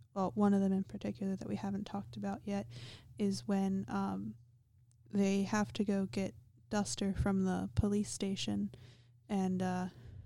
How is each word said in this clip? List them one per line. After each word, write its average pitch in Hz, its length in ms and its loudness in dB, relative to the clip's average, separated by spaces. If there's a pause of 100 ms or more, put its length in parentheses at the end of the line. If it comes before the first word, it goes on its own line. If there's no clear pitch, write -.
(160)
well, 190 180 0
one 202 220 6
of 196 60 6
them 190 120 4
in 190 120 2
particular 202 500 -4
that - 120 -8
we 208 80 -4
haven't 196 300 -4
talked - 320 -8
about 196 280 -4
yet, 202 200 -4 (540)
is 196 260 0
when, 196 440 2
um, 196 440 -2 (800)
they 196 300 4
have 208 300 2
to 214 100 0
go 196 280 2
get 190 220 -2 (360)
Duster 202 440 0
from 196 320 4
the 185 300 0
police 202 360 4
station, 202 600 -2 (580)
and, 185 320 2
uh, 185 240 0 (400)